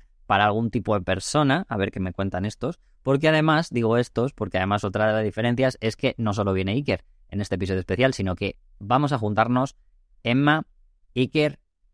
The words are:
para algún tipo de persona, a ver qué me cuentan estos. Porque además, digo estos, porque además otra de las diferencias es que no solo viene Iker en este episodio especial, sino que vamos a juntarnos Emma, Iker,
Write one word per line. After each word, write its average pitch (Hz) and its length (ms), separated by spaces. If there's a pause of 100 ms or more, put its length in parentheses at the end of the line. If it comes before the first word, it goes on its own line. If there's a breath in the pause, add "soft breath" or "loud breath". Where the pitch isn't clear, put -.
(260)
para 101 200
algún 107 260
tipo 110 240
de 98 100
persona, 143 640
a 113 80
ver 98 140
qué 98 100
me 92 100
cuentan 95 320
estos. 117 380 (200)
Porque 139 280
además, 156 400
digo 117 280
estos, 120 360
porque 92 240
además 98 260
otra 107 240
de 107 60
las 110 100
diferencias 120 560
es 110 160
que - 220
no 107 160
solo 101 180
viene 95 220
Iker 131 320 (240)
en 101 120
este 98 140
episodio 92 240
especial, 120 340
sino 92 220
que - 220 (220)
vamos 131 320
a 143 60
juntarnos 113 580 (480)
Emma, 143 440 (480)
Iker, 147 440 (340)